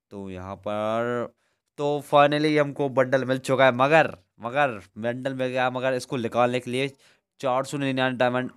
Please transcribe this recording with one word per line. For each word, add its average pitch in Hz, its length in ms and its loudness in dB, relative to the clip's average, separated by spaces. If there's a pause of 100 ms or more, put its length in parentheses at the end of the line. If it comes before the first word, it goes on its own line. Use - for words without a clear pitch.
(120)
तो 98 180 -12
यहाँ 92 280 -10
पर 110 760 -4 (460)
तो 147 60 -4 (200)
finally 147 540 4
हमको 143 300 0
बंडल 131 360 2
मिल 131 140 -2
चुका 131 260 4
है, 131 80 8
मगर, 139 380 4 (300)
मगर 120 380 -2 (180)
बंडल 123 360 -6
मिल 131 140 -4
गया, 127 220 0
मगर 127 240 -2
इसको 127 240 -6
निकालने 120 420 0
के 123 120 -8
लिए 131 160 -2 (520)
चार 131 260 -2
सौ 147 120 -8
निन्यानवे 131 400 -2
डायमंड 127 400 0